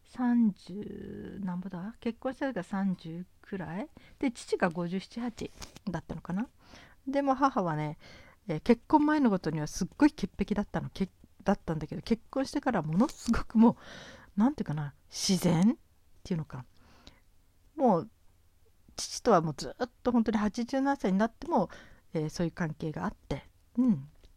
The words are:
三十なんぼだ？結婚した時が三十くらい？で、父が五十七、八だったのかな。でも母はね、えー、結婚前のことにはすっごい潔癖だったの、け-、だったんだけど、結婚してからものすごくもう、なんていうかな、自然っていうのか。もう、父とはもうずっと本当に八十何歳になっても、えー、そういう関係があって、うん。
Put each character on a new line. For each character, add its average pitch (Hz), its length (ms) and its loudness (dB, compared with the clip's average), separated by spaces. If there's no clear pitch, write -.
三 240 480 2
十 - 920 -12
な 180 120 -4
ん 180 60 -6
ぼ 190 80 -10
だ？ 185 320 -10
結 226 200 -6
婚 262 140 -4
し - 40 -16
た 285 100 -2
時 247 80 -6
が 175 60 -2
三 196 340 -2
十 170 300 -10
く - 180 -10
ら 165 220 -8
い？ 302 80 -8
で、 269 120 -2
父 - 280 -6
が 185 100 2
五 175 180 -4
十 185 140 -4
七、 - 200 -12
八 233 300 -8
だ 170 100 -4
っ - 60 -12
た - 80 -8
の 160 60 -10
か - 120 -10
な。 208 140 -2
で 277 140 0
も 269 120 2
母 262 280 2
は 165 120 0
ね、 151 240 -4
え 156 120 -2
ー、 - 20 -10
結 240 260 4
婚 294 200 6
前 302 140 4
の 247 100 6
こ 185 80 2
と 160 120 -4
に 156 80 -2
は 151 80 -2
す - 200 -4
っ - 100 -4
ご 294 100 8
い - 60 4
潔 - 240 -6
癖 202 180 -2
だ 208 80 0
っ - 40 -8
た 165 140 -4
の、 139 100 -6
け-、 - 180 -4
だ 196 120 4
っ - 40 -2
た - 160 -6
ん 156 40 -4
だ 143 80 -6
け 170 100 -8
ど、 175 60 -8
結 - 280 0
婚 269 160 -2
し - 60 -10
て 294 80 -2
か 269 120 0
ら 175 100 0
も 156 140 -2
の 247 120 4
す - 240 -2
ご - 60 2
く - 200 0
も 226 200 8
う、 196 40 2
な 254 100 4
ん 302 40 -2
て 214 80 -4
い - 20 -12
う - 20 -12
か 147 80 -4
な、 147 200 -6
自 - 320 0
然 175 300 4
っ 330 40 -10
て - 120 -6
い - 20 0
う - 20 -2
の 151 60 -6
か。 131 200 -14
も 233 260 4
う、 - 100 -8
父 - 260 -10
と 233 100 4
は 175 80 6
も 160 120 0
う - 40 -18
ず 135 260 -10
っ 247 80 -4
と 240 100 0
本 233 120 4
当 240 60 0
に 214 80 2
八 214 260 -2
十 269 160 -2
何 277 160 0
歳 208 140 -2
に 190 80 2
な 220 80 2
っ 226 60 -6
て - 160 -12
も、 285 220 0
え 156 140 -2
ー、 - 20 -4
そ - 160 -4
う - 20 0
い 156 40 -4
う - 20 -6
関 156 220 -4
係 160 180 -8
が 180 120 -6
あ - 40 -4
っ - 60 -6
て、 139 200 -8
う 247 40 4
ん。 254 80 4